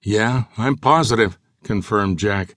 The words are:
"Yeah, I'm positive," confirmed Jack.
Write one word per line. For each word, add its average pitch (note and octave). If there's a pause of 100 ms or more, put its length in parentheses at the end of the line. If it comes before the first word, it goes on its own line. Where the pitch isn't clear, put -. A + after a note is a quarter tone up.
"Yeah, A2+ (120)
I'm B2
positive," A#2 (240)
confirmed G2
Jack. G2